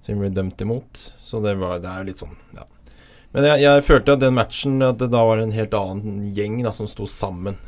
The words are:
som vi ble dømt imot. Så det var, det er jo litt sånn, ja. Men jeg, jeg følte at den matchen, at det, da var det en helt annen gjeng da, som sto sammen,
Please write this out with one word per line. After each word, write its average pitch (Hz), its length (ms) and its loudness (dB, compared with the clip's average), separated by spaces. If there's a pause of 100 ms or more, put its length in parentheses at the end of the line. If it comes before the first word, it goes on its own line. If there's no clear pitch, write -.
som 104 180 -6
vi 98 100 -2
ble 95 140 -2
dømt 95 180 -6
imot. 117 520 -8 (100)
Så 110 200 -6
det 101 160 -2
var, 90 220 -4
det 90 100 -10
er 92 120 -10
jo 95 100 -8
litt - 60 -14
sånn, - 180 -16 (180)
ja. - 80 -20 (720)
Men 143 100 2
jeg, 147 180 6
jeg 143 220 8
følte 143 280 6
at 135 80 4
den 131 140 4
matchen, 135 480 0
at 127 160 2
det, 123 120 -2
da 117 160 4
var 110 100 4
det 110 60 0
en 110 100 -2
helt 110 220 -4
annen 101 600 -6
gjeng 107 280 -4
da, 113 80 -2
som 107 160 -8
sto - 180 -10
sammen, 95 520 -8 (120)